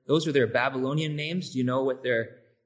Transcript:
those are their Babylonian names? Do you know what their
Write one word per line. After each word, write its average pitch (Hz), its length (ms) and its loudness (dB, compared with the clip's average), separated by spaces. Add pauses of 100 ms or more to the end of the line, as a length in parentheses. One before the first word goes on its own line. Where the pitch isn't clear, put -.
those 156 180 2
are 156 60 0
their 131 160 4
Babylonian 135 680 0
names? 156 360 -4
Do 127 80 -4
you 123 40 0
know 131 200 0
what 131 180 -2
their 117 360 -2 (280)